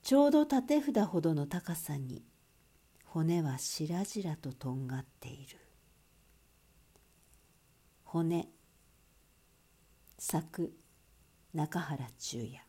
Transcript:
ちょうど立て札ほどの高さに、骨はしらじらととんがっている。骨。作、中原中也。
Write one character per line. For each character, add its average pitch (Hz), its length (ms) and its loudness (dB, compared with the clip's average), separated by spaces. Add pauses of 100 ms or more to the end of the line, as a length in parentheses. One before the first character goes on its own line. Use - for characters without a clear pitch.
ち - 100 2
ょ 285 140 8
う 285 40 6
ど 302 120 8
立 269 200 4
て 294 180 4
札 233 240 2
ほ 165 160 0
ど 160 120 2
の 143 140 0
高 175 280 -6
さ 151 220 -6
に、 131 280 -8 (800)
骨 165 360 2
は 131 160 0
し - 300 -4
ら 170 160 -2
じ 208 200 -6
ら 156 120 -4
と 131 180 -10
と 127 200 -6
ん 131 140 -4
が 131 120 -4
っ 135 60 -10 (140)
て 120 100 -14
い 139 180 -16
る。 - 100 -20 (2500)
骨。 170 440 0 (1700)
作、 - 560 -4 (800)
中 151 260 -2
原 139 280 -6 (100)
中 - 220 -10
也。 117 300 -10